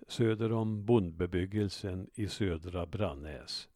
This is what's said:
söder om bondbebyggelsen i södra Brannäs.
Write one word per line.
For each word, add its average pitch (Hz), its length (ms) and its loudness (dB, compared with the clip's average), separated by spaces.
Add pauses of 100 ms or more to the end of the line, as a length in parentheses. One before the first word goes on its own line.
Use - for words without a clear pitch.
söder 113 440 2
om 110 320 0
bondbebyggelsen 92 1300 2
i 104 140 -4
södra 87 580 -2
Brannäs. 76 880 -6